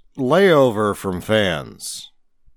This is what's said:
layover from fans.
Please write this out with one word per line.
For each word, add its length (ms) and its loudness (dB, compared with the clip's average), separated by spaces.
layover 760 2
from 280 -6
fans. 880 -4